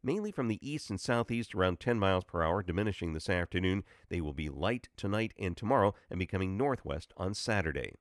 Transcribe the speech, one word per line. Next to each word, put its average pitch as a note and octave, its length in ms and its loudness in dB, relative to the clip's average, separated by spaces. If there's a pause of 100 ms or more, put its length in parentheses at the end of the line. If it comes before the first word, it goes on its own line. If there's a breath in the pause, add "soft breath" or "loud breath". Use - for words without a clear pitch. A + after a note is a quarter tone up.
mainly G#3 300 -2
from C3+ 160 -2
the A2 100 2 (100)
east D3+ 220 -6
and G2 100 -2
southeast A#2 540 0
around F#2 260 2
ten A#2+ 200 2
miles F#2+ 240 4
per - 180 -2
hour, F2 220 2
diminishing F2 500 -2
this D#2 160 -6
afternoon. F#2 540 0 (260 loud breath)
They F2 100 -2
will D2 140 -4
be D2+ 160 -4
light F2 480 -4
tonight G#2 400 -2
and F2+ 180 -2
tomorrow G#2 380 4 (160 loud breath)
and - 80 -4
becoming F#2+ 400 0
northwest A#2 600 -2
on F#2+ 180 -2
Saturday. D#2 640 -2